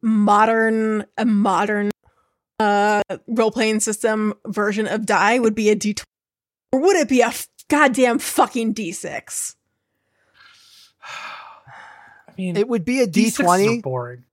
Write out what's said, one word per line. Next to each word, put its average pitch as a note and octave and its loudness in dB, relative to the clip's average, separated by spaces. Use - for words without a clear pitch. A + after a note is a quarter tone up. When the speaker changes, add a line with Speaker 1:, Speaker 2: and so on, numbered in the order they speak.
Speaker 1:
modern, A3 2
a A3 -2
modern, G#3 0
uh, G#3 2
role-playing A3 0
system G#3+ -2
version G#3 -2
of G#3+ -4
Die G#3 2
would A3+ 2
be G#3+ 0
a G#3+ 4
D G#3 -4
twenty, - -10
or C4 0
would F#4+ 4
it D4 0
be B3+ 2
a A#3 4
f-, - -8
goddamn C4 4
fucking A3+ -2
D G3+ -6
six? - -12
Speaker 2:
<sighs> - -20
I - -20
mean, F3+ -4
Speaker 3:
It G#3+ 0
would A3+ -2
be B3+ 0
a A#3+ 2
Speaker 2:
D F#3+ 2
sixes - -4
are F3+ 4
Speaker 3:
D G3 4
twenty. A#3 0
Speaker 2:
boring. B2+ -8